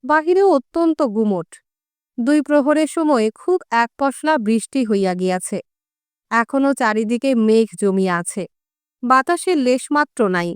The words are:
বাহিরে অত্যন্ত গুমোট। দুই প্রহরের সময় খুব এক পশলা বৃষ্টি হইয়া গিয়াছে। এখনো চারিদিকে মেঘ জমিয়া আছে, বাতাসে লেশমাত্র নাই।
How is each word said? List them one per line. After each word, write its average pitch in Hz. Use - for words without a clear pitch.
বাহিরে 311
অত্যন্ত 330
গুমোট। 208
দুই 277
প্রহরের 294
সময় 302
খুব -
এক 233
পশলা 285
বৃষ্টি 226
হইয়া 196
গিয়াছে। 185
এখনো 269
চারিদিকে 233
মেঘ 220
জমিয়া 190
আছে, 175
বাতাসে 302
লেশমাত্র 269
নাই। 175